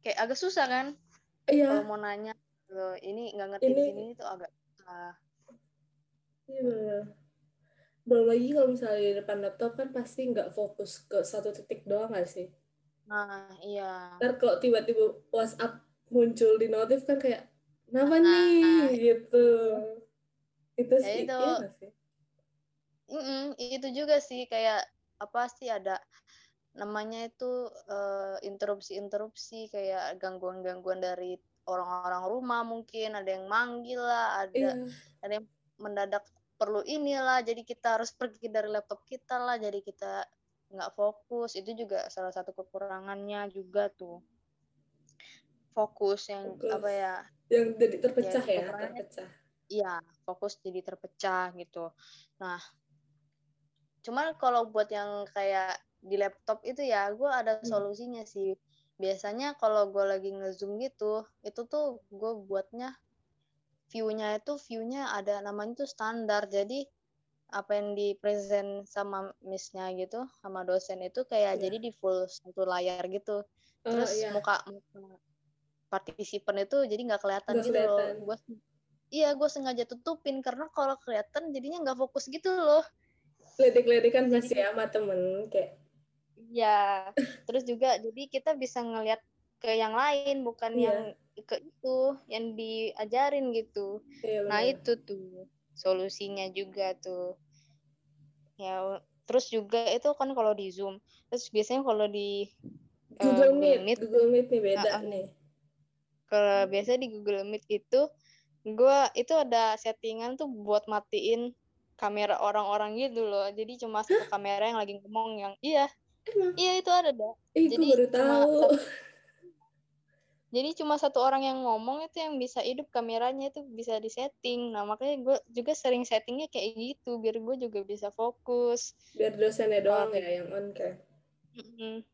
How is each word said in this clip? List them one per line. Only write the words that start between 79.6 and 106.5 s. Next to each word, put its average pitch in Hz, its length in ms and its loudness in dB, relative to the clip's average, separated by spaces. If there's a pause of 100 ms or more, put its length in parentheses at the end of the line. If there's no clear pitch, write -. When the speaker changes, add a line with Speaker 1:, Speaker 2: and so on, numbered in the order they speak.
Speaker 1:
tutupin 269 560 -6
karena 262 320 -6
kalau 269 240 0
kelihatan 247 540 -6
jadinya 285 300 -6
nggak 262 140 -2
fokus 269 300 -4
gitu 320 240 -2
loh. 320 320 6 (720)
Speaker 2:
Ledek-ledekan 240 720 8
Speaker 1:
Jadi 240 60 6
Speaker 2:
pasti 240 260 2
ya 202 100 2
sama 220 240 0
temen, 196 260 2 (320)
kayak 190 180 0 (680)
Speaker 1:
Iya. 208 720 2 (360)
Terus 247 200 0
juga 240 320 2
jadi 226 320 -8
kita 269 200 -2 (120)
bisa 254 220 -6
ngelihat 220 360 -2 (380)
ke 226 160 0
yang 220 220 0
lain, 277 500 0
bukan 226 260 -6
Speaker 2:
Iya. 240 140 2
Speaker 1:
yang 208 140 2 (480)
ke 220 160 -4
itu, 262 340 -4 (320)
yang 226 240 -6
diajarin 226 1000 -2
gitu. 208 480 -6 (180)
Speaker 2:
Iya, 214 240 -2
Speaker 1:
Nah, 208 160 0
Speaker 2:
benar. 262 100 2
Speaker 1:
itu 233 200 -2 (100)
tuh 185 460 -14 (260)
solusinya 190 800 -4
juga 190 400 -4 (100)
tuh. 180 300 -8 (1200)
Ya, 190 160 -6 (520)
terus 247 280 2
juga 220 360 0
itu 240 180 2 (100)
kan 269 160 0
kalau 220 220 4
di 196 140 -8
Zoom. 196 280 -8 (320)
Terus 240 140 -6 (100)
biasanya 240 320 0
kalau 214 240 4
di, 202 380 -4 (720)
eh, - 20 2
Speaker 2:
Google 269 280 8
Speaker 1:
Google 285 260 6
Speaker 2:
Meet. - 80 0
Speaker 1:
Meet. 233 140 2
Speaker 2:
Google 233 320 6
Meet 247 200 6
nih 226 100 2
beda 202 320 2
Speaker 1:
Heeh. 214 160 -2
Speaker 2:
nih. 185 160 -4 (1000)
Speaker 1:
Kalau 196 440 4